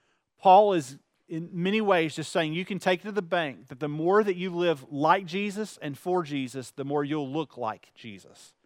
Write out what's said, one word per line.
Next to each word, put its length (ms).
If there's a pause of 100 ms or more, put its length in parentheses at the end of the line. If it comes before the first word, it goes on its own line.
(400)
Paul 340
is 260 (280)
in 240
many 300
ways 340
just 160
saying 220
you 100
can 140
take 240
to 100
the 120
bank 460
that 100
the 100
more 340
that 120
you 160
live 400
like 340
Jesus 560
and 160
for 240
Jesus, 480
the 160
more 180
you'll 240
look 300
like 380
Jesus. 580 (120)